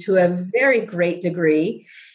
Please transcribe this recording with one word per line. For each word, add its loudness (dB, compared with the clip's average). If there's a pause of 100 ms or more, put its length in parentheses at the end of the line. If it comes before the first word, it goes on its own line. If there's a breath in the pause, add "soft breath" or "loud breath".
to 0
a 6 (240)
very 0
great -4
degree. 0 (280 loud breath)